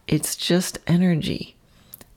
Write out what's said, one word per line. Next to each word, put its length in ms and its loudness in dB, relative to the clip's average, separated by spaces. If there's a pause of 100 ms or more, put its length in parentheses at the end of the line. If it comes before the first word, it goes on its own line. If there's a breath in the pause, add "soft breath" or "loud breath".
It's 260 0
just 520 0
energy. 680 0 (600 loud breath)